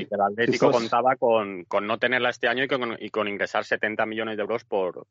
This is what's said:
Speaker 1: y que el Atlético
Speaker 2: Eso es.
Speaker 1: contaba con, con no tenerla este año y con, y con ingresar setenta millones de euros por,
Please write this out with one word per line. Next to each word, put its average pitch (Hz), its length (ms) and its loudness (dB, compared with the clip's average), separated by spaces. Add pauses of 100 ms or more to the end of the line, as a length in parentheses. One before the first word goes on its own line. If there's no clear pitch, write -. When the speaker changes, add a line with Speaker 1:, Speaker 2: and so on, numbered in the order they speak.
Speaker 1:
y - 60 -8
que 104 80 -4
el 101 60 0
Atlético 117 480 4
Speaker 2:
Eso - 20 -
es. 127 60 4
Speaker 1:
contaba 120 400 2
con, 101 480 0
con 98 200 -2
no 110 140 -2
tenerla 123 320 2
este - 160 -4
año 123 160 0
y 139 40 -2
con, 123 320 -2
y 104 120 -10
con 107 160 0
ingresar 101 360 -2
setenta 110 440 -2
millones 110 300 -6
de 107 40 -4
euros 110 220 -4
por, 92 480 -4